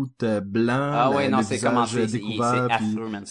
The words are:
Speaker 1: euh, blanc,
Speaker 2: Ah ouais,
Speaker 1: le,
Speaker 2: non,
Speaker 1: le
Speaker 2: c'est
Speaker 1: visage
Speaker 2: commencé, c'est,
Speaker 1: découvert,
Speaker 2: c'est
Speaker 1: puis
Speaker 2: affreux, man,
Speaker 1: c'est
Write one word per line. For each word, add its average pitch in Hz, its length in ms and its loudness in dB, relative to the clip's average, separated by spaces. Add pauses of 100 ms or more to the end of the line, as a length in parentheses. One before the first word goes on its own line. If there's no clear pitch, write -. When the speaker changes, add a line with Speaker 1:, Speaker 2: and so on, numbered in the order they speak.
(220)
Speaker 1:
euh, 107 180 0
blanc, 117 540 0
Speaker 2:
Ah 131 160 2
ouais, 139 160 2
Speaker 1:
le, 131 60 0
Speaker 2:
non, - 60 4
Speaker 1:
le - 60 2
Speaker 2:
c'est 131 120 -4
Speaker 1:
visage - 140 0
Speaker 2:
commencé, 117 380 2
c'est, 110 100 -2
Speaker 1:
découvert, 120 520 0
Speaker 2:
c'est 117 80 4
Speaker 1:
puis 107 180 0
Speaker 2:
affreux, 113 140 -6
man, 101 160 -8
Speaker 1:
c'est - 40 -16